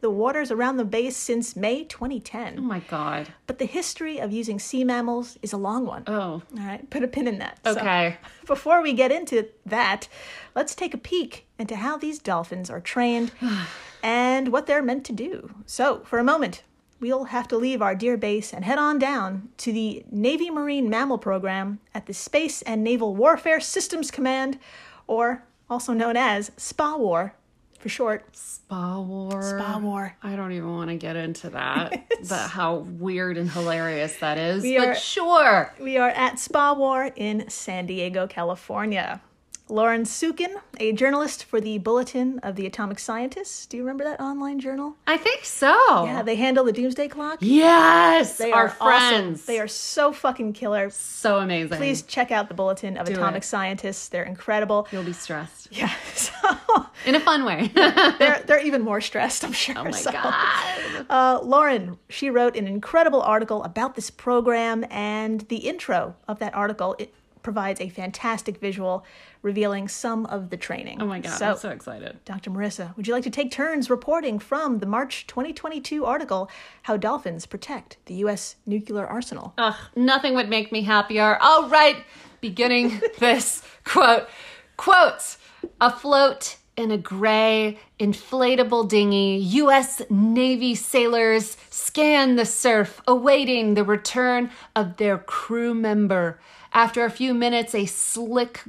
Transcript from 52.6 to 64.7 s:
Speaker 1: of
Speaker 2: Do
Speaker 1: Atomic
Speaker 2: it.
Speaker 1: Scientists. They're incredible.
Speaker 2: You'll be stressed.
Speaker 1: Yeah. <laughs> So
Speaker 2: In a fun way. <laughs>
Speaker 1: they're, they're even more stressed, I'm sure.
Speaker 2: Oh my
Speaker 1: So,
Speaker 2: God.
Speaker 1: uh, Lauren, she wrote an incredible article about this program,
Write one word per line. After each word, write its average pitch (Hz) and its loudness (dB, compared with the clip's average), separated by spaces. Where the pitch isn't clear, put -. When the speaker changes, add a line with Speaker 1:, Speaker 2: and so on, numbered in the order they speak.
Speaker 1:
of 170 -6
Speaker 2:
Do 196 -4
Speaker 1:
Atomic 190 -2
Speaker 2:
it. - -10
Speaker 1:
Scientists. 196 -6
They're 175 -6
incredible. 208 -2
Speaker 2:
You'll 190 -6
be 175 -6
stressed. - -12
Speaker 1:
Yeah. - -4
<laughs> - -14
So - 0
Speaker 2:
In 262 4
a 302 4
fun 294 4
way. 196 -2
<laughs> - -14
Speaker 1:
they're, 302 6
they're 294 6
even 277 0
more 214 0
stressed, - -2
I'm - -6
sure. - -4
Speaker 2:
Oh - -6
my - -6
Speaker 1:
So, 254 -4
Speaker 2:
God. - -2
Speaker 1:
uh, 254 6
Lauren, 247 2
she 277 -4
wrote 240 4
an 208 -2
incredible 269 2
article 214 0
about 226 -4
this - -10
program, 233 0